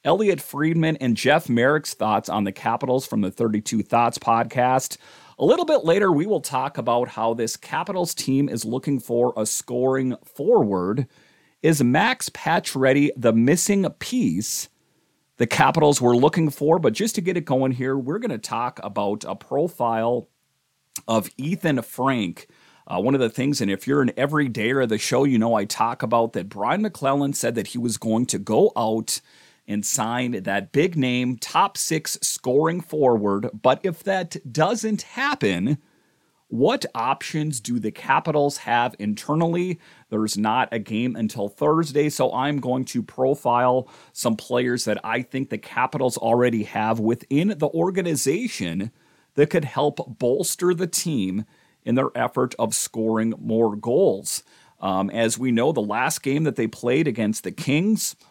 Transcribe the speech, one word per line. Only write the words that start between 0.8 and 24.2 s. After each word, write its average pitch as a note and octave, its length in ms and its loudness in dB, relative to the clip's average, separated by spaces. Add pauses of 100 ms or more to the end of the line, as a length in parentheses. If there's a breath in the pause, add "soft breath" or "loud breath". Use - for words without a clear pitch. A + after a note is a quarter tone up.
and B2 180 0
Jeff D3 320 4
Marek's C3+ 460 2
thoughts G#2+ 360 0
on G2+ 160 0
the F#2+ 60 -4
Capitals B2 540 -2
from A2 160 -2
the F#2+ 100 -2
Thirty-two G#2+ 520 -2
Thoughts A#2 340 2
podcast. A#2+ 800 0 (420 loud breath)
A - 60 2
little E4 200 4
bit D4+ 200 2
later, F#3+ 260 4
we D3+ 140 2
will G3 160 0
talk C3+ 380 -4
about A#2+ 300 0
how A#2 260 -2
this A#2 200 -4
Capitals F3 600 -4
team C3+ 340 0
is A#2 160 -6
looking C3+ 340 -2
for A#2+ 380 0
a G#2+ 80 0
scoring B2+ 720 -2 (100)
forward. B2 800 2 (560 soft breath)
Is D3+ 220 4
Max F3 460 2
Pacioretty C#3+ 840 2
the A#2 160 2
missing E3 560 4 (120)
piece G#2+ 680 -2 (720)
the A#2+ 80 2
Capitals D3 560 4
were A#2+ 160 6
looking D#3 320 4
for? D#3 300 2
But C3+ 140 2
just G#3+ 220 -2
to G3+ 60 -4
get F3 160 -2
it E3 80 -6
going C3 280 0
here, C3 220 -2
we're C#3 220 -4
gonna G#3+ 220 -6
talk A#2 440 -6
about G2+ 420 -4
a G2+ 100 -6
profile A#2+ 920 -2 (800)
of A2+ 300 0
Ethan C#3+ 460 -2
Frank. A#2+ 640 -2 (400 soft breath)
Uh, F2+ 120 -4
one A#2 140 2
of C3+ 60 2
the A#2+ 100 2
things, C3 320 -2
and G2+ 80 0
if G2 160 -4
you're C#3 160 2
an B2 120 2
everydayer C3 680 0